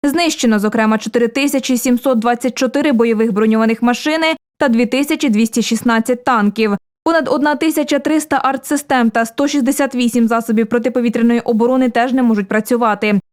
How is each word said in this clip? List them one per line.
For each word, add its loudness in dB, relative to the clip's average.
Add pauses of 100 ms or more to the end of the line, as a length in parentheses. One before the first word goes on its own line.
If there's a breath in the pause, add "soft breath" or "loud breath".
Знищено, 0
зокрема, 0
чотири 0
тисячі 0
сімсот 0
двадцять -2
чотири 0
бойових 2
броньованих 0
машини 0 (320)
та 0
дві 2
тисячі -2
двісті 0
шістнадцять -2
танків. 0 (280)
Понад 0
одна 0
тисяча 0
триста -2
артсистем 0
та 0
сто -2
шістдесят 0
вісім 0
засобів 0
протиповітряної 0
оборони 2
теж 0
не 2
можуть 2
працювати. 0 (120)